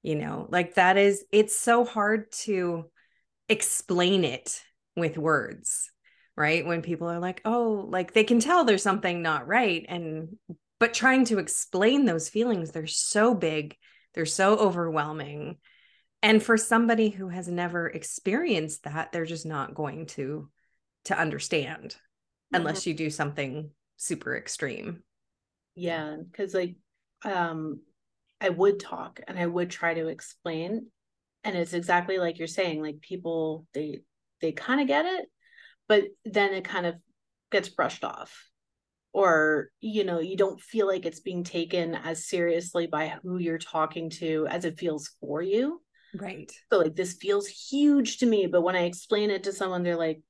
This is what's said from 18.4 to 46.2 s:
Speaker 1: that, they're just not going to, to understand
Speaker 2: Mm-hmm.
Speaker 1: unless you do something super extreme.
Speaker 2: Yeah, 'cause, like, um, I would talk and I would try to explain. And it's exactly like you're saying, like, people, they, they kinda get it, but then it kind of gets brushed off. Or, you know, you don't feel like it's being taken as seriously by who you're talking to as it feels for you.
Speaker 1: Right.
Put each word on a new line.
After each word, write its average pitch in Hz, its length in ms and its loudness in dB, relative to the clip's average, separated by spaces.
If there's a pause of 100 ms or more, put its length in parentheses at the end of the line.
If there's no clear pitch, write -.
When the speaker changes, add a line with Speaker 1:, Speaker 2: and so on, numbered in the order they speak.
Speaker 1:
that, 151 280 -6
they're 165 140 -4
just 160 200 -10
not 139 280 -6
going 151 320 -8
to, 143 420 -8 (560)
to - 140 -2
understand 156 800 -4 (560)
Speaker 2:
Mm-hmm. - 100 0
Speaker 1:
unless 156 240 -4
you 165 80 -2
do 156 160 -4
something 147 600 -6 (260)
super - 380 -6
extreme. - 680 -8 (720)
Speaker 2:
Yeah, 160 420 -6 (160)
'cause, 196 220 -8
like, 180 220 -2 (480)
um, 165 580 -4 (580)
I 196 80 0
would 185 320 4
talk - 480 -12
and 180 100 -8
I 175 60 0
would 175 260 -2
try 170 220 -2
to 160 160 -4
explain. 165 840 -8 (540)
And 190 120 -4
it's 170 180 -2
exactly 175 420 0
like 170 220 -2
you're 165 100 -6
saying, 165 320 -2
like, 151 220 -8
people, 165 720 -6
they, 147 260 -8 (400)
they 160 120 -2
kinda 269 340 0
get 285 180 2
it, 370 240 -4 (600)
but 208 160 6 (200)
then 202 300 2
it 185 100 -4
kind 180 220 -4
of 170 100 -2 (560)
gets 190 160 0
brushed - 340 -2
off. - 480 -12 (600)
Or, 156 580 4 (100)
you 214 240 -2
know, 175 140 -2
you 185 200 -4
don't 190 220 2
feel 214 260 0
like 185 180 0
it's 165 160 -8
being 180 240 -6
taken 170 500 -2
as 165 340 -8
seriously 170 580 0
by 160 220 -2 (140)
who 180 140 -6
you're 165 220 -2
talking 160 520 -4
to 156 380 -2
as 175 160 -4
it 165 140 -4
feels 156 420 -6
for 147 220 -6
you. 247 400 0 (320)
Speaker 1:
Right. 185 360 -12 (220)